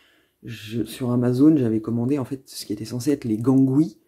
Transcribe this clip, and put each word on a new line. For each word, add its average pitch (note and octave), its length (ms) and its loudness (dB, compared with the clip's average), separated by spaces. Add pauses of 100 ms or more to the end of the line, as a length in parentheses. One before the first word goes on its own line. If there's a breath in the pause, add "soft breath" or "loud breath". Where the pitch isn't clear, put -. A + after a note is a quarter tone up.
(440 soft breath)
je, A2 400 -8
sur - 260 -6
Amazon, B2 460 4
j'avais A2 240 0
commandé, A#2+ 380 -2
en B2+ 60 -4
fait, C3 240 -10
ce - 180 -14
qui - 60 -6
était A2 120 -8
censé B2 260 -4
être C#3+ 140 -2
les G#2+ 140 -2
gangouis C3+ 680 2